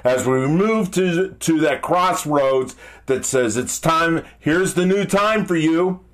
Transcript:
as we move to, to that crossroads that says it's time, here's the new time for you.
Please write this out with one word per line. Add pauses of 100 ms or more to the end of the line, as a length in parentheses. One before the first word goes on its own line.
as
we
move
to,
to
that
crossroads (300)
that
says
it's
time, (140)
here's
the
new
time
for
you.